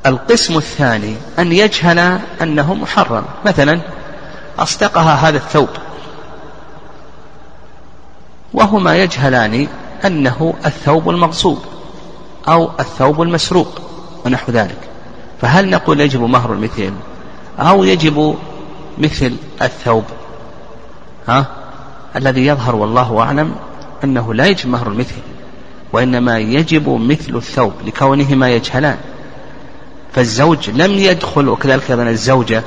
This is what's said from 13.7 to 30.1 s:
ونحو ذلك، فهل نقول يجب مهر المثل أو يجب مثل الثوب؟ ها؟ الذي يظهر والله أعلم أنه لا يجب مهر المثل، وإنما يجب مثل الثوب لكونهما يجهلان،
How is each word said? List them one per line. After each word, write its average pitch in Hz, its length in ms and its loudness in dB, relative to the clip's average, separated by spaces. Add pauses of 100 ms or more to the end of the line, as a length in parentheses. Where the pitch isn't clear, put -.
ونحو 123 260 0
ذلك، 104 260 0 (640)
فهل 180 280 4
نقول 160 320 2
يجب 131 200 2
مهر 120 320 2
المثل 101 400 -2 (680)
أو 190 240 6
يجب 156 540 4 (600)
مثل 139 380 0 (260)
الثوب؟ 117 420 0 (1200)
ها؟ 131 180 4 (680)
الذي 131 300 2
يظهر 127 300 2
والله 113 460 2
أعلم 139 340 0 (480)
أنه 120 300 0
لا 127 120 4
يجب 185 220 2
مهر 117 200 -2
المثل، 110 280 -4 (800)
وإنما 123 460 2
يجب 147 500 2
مثل 127 460 0
الثوب 113 380 0 (120)
لكونهما 135 640 4
يجهلان، 131 480 2 (1160)